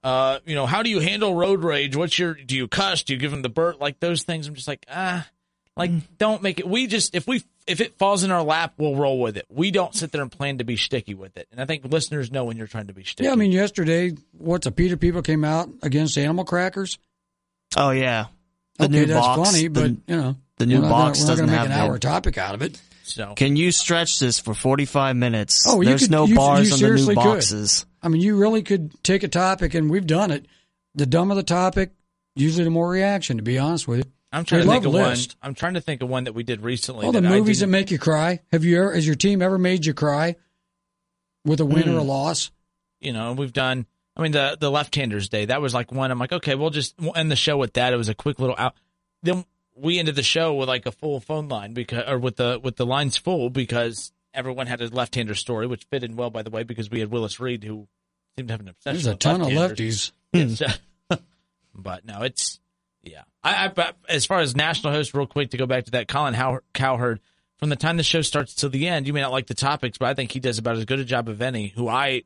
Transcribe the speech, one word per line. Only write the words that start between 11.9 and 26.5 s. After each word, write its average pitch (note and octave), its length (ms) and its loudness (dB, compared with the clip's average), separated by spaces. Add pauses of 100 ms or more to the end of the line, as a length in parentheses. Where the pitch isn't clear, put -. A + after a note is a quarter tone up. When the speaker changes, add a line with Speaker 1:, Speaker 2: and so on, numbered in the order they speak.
Speaker 1:
know C3 140 -2
when A2+ 120 -8
you're A2 100 -12
trying G#2+ 200 -10
to G2 60 -18
be F#2+ 100 -20
sticky. - 220 -6
Speaker 3:
Yeah, C4+ 80 2
I - 20 2
mean, G#3 160 4
yesterday, F3+ 640 0 (240)
what's E3 300 -2
a A#2+ 40 -2
Peter F3 260 2
People F3 260 0
came D#3 200 2
out D#3+ 240 0 (140)
against D3+ 360 2
Animal D#3 280 0
Crackers? F#3 540 -4 (760)
Speaker 2:
Oh, C#3 140 2
yeah. B2+ 380 0 (500)
The D3+ 80 4
Speaker 3:
Okay, C#3+ 80 2
Speaker 2:
new D3+ 140 6
Speaker 3:
that's D3+ 180 4
Speaker 2:
box, D3+ 260 4
Speaker 3:
funny, E3 160 4
Speaker 2:
the, - 20 -4
Speaker 3:
but, D3+ 200 2
you D#3 320 -2
know, C3 140 -2 (220)
Speaker 2:
the A#2+ 100 2
new B2+ 80 4
Speaker 3:
we're C#3 80 6
not D#3 60 2
gonna, A#2+ 160 6
Speaker 2:
box C#3 140 0
Speaker 3:
we're D3 60 2
not D3+ 60 2
Speaker 2:
doesn't D#3 160 2
Speaker 3:
gonna D#3 40 4 (120)
make - 60 0
Speaker 2:
have C#3 80 0
Speaker 3:
an D#3+ 120 2
hour C#3 40 -2
Speaker 2:
the A2+ 60 -4
Speaker 3:
topic D3+ 380 0
out G2 180 -4
of A#2 60 -8
it. - 180 -6 (240)
Speaker 1:
So G#2 340 -10
Speaker 2:
Can C#3 180 4
you F3 160 4
stretch E3+ 480 0
this B2 180 2
for A2 160 -4
forty-five C3+ 640 0
minutes? A2+ 500 2
Speaker 3:
Oh, A#3 140 4
you F#3+ 80 6
Speaker 2:
There's C3+ 140 4
Speaker 3:
could, G#3 100 4
Speaker 2:
no D#3 140 6
Speaker 3:
you, G#3+ 100 6
Speaker 2:
bars C#3 320 6